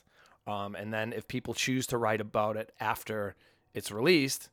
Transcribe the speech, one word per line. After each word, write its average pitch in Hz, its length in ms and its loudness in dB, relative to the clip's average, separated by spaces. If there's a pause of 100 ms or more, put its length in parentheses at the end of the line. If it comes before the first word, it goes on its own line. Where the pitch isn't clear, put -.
(480)
Um, 101 280 -4
and 104 180 -6
then 110 180 0
if 107 160 -8
people 120 260 -4
choose 131 340 0
to 120 100 0
write 110 240 2
about 107 340 0
it 110 240 -6
after 110 560 -2 (380)
it's 101 180 -6
released, 135 600 4